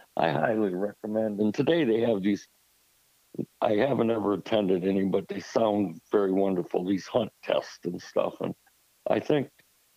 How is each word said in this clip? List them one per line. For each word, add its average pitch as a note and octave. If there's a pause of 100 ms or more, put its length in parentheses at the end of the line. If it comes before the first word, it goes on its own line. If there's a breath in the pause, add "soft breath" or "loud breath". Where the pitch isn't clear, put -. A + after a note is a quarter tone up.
(160 loud breath)
I E2
highly A2
recommend, G#2
and G#2+
today D#3+
they A2+
have A2+
these, G2+ (1120)
I A2+
haven't A#2
ever G#2
attended F#2+
any, G2
but F#2+
they G3
sound G#2 (120)
very G2+
wonderful, F#2+
these F#2+
hunt A2+ (120)
tests -
and F2+
stuff. F#2+
And F#2 (540)
I A2
think, C#3+ (460)